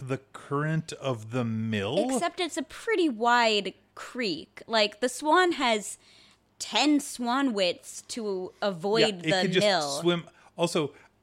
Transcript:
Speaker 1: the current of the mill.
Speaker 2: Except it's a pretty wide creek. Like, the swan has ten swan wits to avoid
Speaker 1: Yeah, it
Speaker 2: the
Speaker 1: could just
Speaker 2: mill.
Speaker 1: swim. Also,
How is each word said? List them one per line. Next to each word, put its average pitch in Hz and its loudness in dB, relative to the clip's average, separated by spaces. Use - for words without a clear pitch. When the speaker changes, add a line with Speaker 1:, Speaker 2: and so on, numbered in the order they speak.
Speaker 1:
the 131 -4
current 156 -2
of 113 -6
the 123 -2
mill. 110 0
Speaker 2:
Except 339 -2
it's 339 -4
a 294 -4
pretty 370 0
wide 220 2
creek. - -8
Like, 214 0
the 247 0
swan 339 4
has 233 -2
ten 277 2
swan 247 -2
wits 180 -2
to 190 -6
avoid 202 0
Speaker 1:
Yeah, 220 6
it 185 -4
Speaker 2:
the 185 2
Speaker 1:
could 185 2
just 185 4
Speaker 2:
mill. 165 2
Speaker 1:
swim. 170 0
Also, 165 0